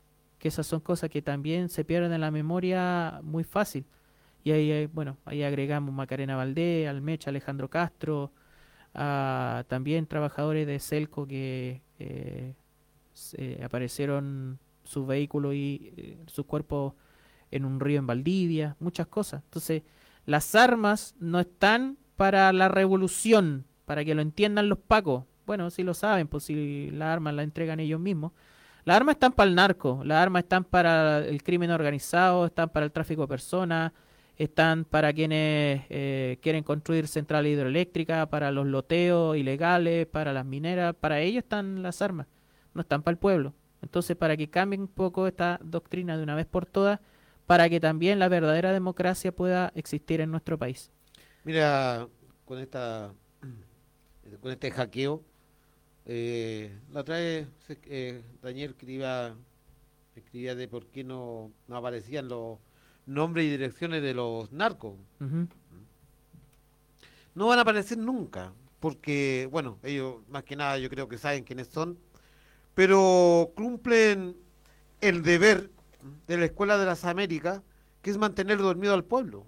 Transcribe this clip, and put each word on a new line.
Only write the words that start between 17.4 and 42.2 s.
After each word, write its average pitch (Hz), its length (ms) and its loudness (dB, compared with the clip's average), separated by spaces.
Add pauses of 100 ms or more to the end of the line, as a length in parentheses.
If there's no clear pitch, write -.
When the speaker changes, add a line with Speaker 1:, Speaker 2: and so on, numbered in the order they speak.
Speaker 1:
en 135 140 -4
un 131 160 -4
río 143 180 2
en 135 80 -4
Valdivia, 156 720 0
muchas 170 280 -4
cosas. 170 360 -6
Entonces, 160 400 -4 (420)
las 151 300 0
armas 220 640 4
no 175 220 0
están 233 560 2 (180)
para 196 380 6
la 185 160 6
revolución, 190 960 4 (180)
para 151 220 -4
que 156 100 2
lo 151 60 2
entiendan 208 480 2
los 190 80 2
pacos. 147 480 2 (200)
Bueno, 190 240 -4
sí 180 140 -6
lo 180 100 -2
saben, 185 360 0
pues 147 160 -8
si 143 460 -6
las 156 180 -4
armas 156 240 -2
las 147 100 -4
entregan 160 380 -4
ellos 160 180 -2
mismos. 175 320 -4 (540)
Las 175 100 6
armas 285 200 6
están 254 180 4
para 202 160 6
el 175 60 4
narco, 175 500 4
las 156 180 4
armas 180 200 2
están 185 200 2
para 160 560 4
el 151 240 -2
crimen 175 280 2
organizado, 170 760 2
están 165 240 0
para 151 160 0
el 151 80 -4
tráfico 156 300 -2
de 135 40 -2
personas, 165 640 -2 (460)
están 160 480 2
para 151 260 2
quienes, 151 800 0
eh, 135 520 -4
quieren 156 220 0
construir 151 460 -2
centrales 151 420 0
hidroeléctricas, 160 760 0
para 147 240 -2
los 139 140 0
loteos 165 720 2
ilegales, 165 720 2
para 151 240 -4
las 135 140 -4
mineras, 170 500 -2
para 151 240 0
ellos 214 240 0
están 196 400 -6
las 180 180 -6
armas, 180 260 -4 (460)